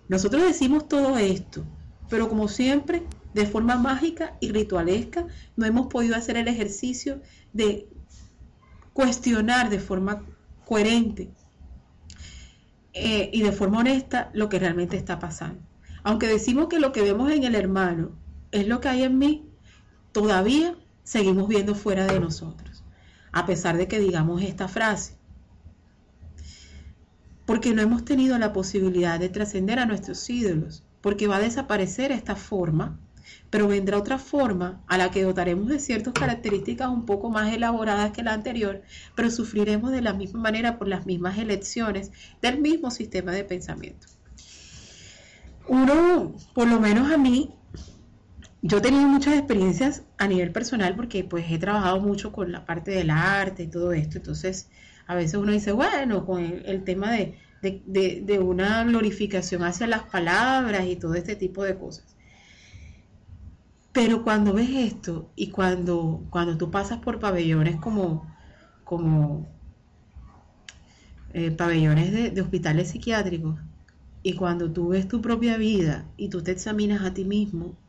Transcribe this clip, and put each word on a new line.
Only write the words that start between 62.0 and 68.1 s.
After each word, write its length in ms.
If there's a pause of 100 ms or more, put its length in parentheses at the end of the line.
Pero 320
cuando 280
ves 180
esto 680
y 140
cuando, 800
cuando 280
tú 100
pasas 300
por 220
pabellones 560
como, 500 (560)